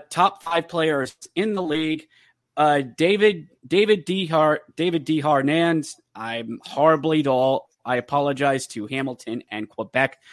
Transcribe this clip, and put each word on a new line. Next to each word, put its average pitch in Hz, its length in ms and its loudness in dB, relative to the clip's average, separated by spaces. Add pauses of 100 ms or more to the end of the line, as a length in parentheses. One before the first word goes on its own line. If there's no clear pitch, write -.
top 185 340 0
five 165 240 -4
players 156 480 -2 (200)
in 208 180 -2
the 190 100 -4
league, 156 440 -4 (480)
uh, 147 260 4
David, 175 680 2 (180)
David 202 380 2
D 185 220 -2
Har-, 156 340 2 (140)
David 165 300 -2
D 156 160 0
Harnans. 151 760 0 (180)
I'm 113 500 -10
horribly 156 600 2
dull. 131 440 0 (160)
I 123 140 -2
apologize 139 720 -2
to 107 200 -10
Hamilton 127 640 -8
and 107 160 -8
Quebec 127 500 -2 (160)